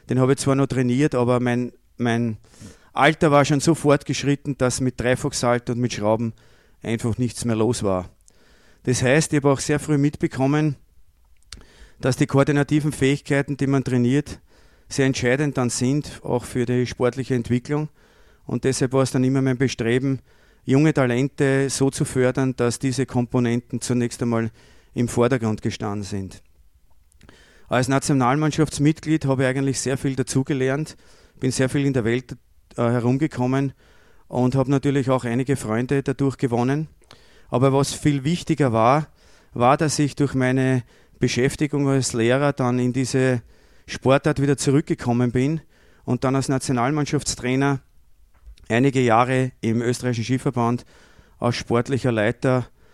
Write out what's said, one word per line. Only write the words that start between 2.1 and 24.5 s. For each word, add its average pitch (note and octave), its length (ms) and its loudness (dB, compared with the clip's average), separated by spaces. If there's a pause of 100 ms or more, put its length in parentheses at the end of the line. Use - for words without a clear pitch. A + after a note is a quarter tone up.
Alter D3+ 360 2
war C#3+ 140 6
schon C#3 160 2
so E3 160 2
fortgeschritten, C#3+ 840 -2
dass B2 220 -2
mit B2+ 220 -4
Dreifachsalto B2 720 0
und A#2+ 80 -4
mit B2 100 0
Schrauben A2 400 0 (500)
einfach A2+ 360 -2
nichts A#2+ 260 -4
mehr A#2 140 0
los A2 260 0
war. F#2 260 -2 (720)
Das B2+ 200 -2
heißt, D3 300 2
ich D3 80 2
habe C#3 100 4
auch C3+ 80 0
sehr D3 200 -2
früh D3+ 180 0
mitbekommen, C#3+ 800 0 (1200)
dass B2 160 0
die - 80 2
koordinativen C#3+ 640 2
Fähigkeiten, C#3 640 0
die C3+ 120 -2
man C3+ 180 0
trainiert, B2+ 560 0 (480)
sehr C#3 160 0
entscheidend C3+ 520 0
dann B2 120 0
sind, C#3 540 -2
auch B2+ 200 -2
für B2 220 -4
die B2 200 0
sportliche B2+ 480 -2
Entwicklung. B2+ 540 -2 (580)
Und - 200 -4
deshalb C3 260 0
war C3+ 120 4
es B2 80 -2
dann B2+ 120 0
immer C3 180 2
mein C3 160 0
Bestreben, B2+ 600 0 (460)
junge D3 280 4
Talente C3+ 760 0
so C3+ 220 0
zu - 120 -4
fördern, B2+ 540 0
dass A#2+ 200 0
diese C3 280 -2
Komponenten A#2+ 760 -2
zunächst A#2+ 420 -2
einmal A2+ 300 -2 (420)